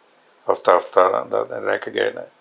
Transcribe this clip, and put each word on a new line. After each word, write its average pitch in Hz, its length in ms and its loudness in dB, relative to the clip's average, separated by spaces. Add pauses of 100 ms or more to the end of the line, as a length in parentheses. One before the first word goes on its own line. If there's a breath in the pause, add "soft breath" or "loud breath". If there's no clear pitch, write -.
(520)
ਹਫ਼ਤਾ, 92 240 4
ਹਫ਼ਤਾ - 540 2
ਦਾ - 200 -2
ਰਹਿ 52 280 -4
ਕੇ - 120 -12
ਗਏ - 200 -2
ਨੇ। 85 120 -10 (180)